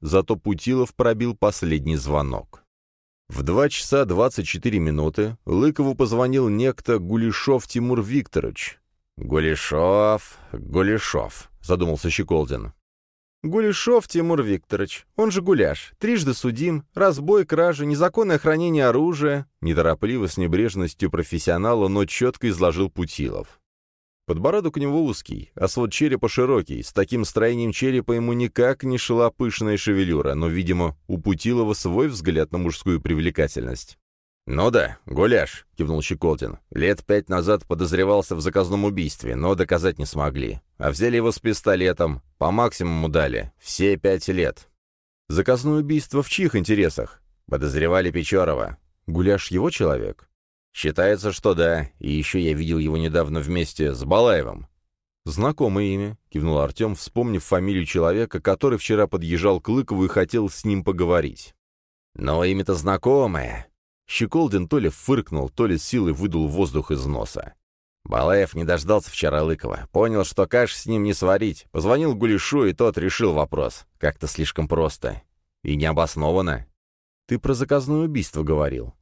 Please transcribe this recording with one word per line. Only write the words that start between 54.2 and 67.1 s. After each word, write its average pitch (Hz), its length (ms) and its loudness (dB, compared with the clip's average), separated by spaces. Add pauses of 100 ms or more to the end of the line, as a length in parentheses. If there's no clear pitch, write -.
"Знакомое 104 640 0
имя", 101 320 -6 (100)
кивнул 78 300 0
Артём, 92 360 -2
вспомнив 113 480 -2
фамилию 92 440 -2
человека, 90 540 0
который 104 380 2
вчера 107 280 2
подъезжал 87 520 0
к 104 120 -6
Лыкову 107 340 0
и 92 40 2
хотел 101 420 0
с - 140 -10
ним 98 200 -2
поговорить. 87 680 0 (600)
"Но 80 300 0
имя-то 95 300 0
знакомое". 87 920 0 (380)
Щеколдин 104 640 0
то 147 100 2
ли 90 120 0
фыркнул, 82 580 -2
то 117 180 0
ли 87 120 2
с - 40 -10
силой 92 300 0
выдул 80 340 -2
воздух 73 440 -2
из 67 160 -2
носа. 55 480 -6 (500)